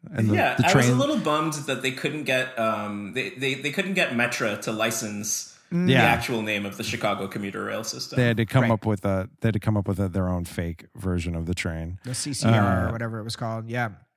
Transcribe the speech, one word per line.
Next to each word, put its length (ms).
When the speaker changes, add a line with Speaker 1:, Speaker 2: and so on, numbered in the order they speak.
Speaker 1:
And 160
the, 60
Speaker 2:
Yeah, 200
Speaker 1:
the 80
Speaker 2:
I 100
was 120
a 20
Speaker 1:
train 100
Speaker 2:
little 200
bummed 360
that 280
they 100
couldn't 320
get, 340
um, 560
they, 180
they, 240
they 160
couldn't 220
get 180
Metra 500
to 100
license 800
Speaker 3:
Mm. 180
Speaker 2:
the 40
Speaker 1:
Yeah. 120
Speaker 2:
actual 400
name 220
of 120
the 80
Chicago 420
commuter 380
rail 180
system. 320
Speaker 1:
They 100
had 120
to 80
come 180
Speaker 3:
Right. 80
Speaker 1:
up 140
with 180
a, 240
they 80
had 40
to 60
come 160
up 100
with 140
a, 80
their 220
own 160
fake 400
version 400
of 100
the 80
train. 520
Speaker 3:
The 100
C 160
C 160
R 60
Speaker 1:
Uh, 340
Speaker 3:
or 60
whatever 260
it 60
was 100
called. 340
Yeah. 200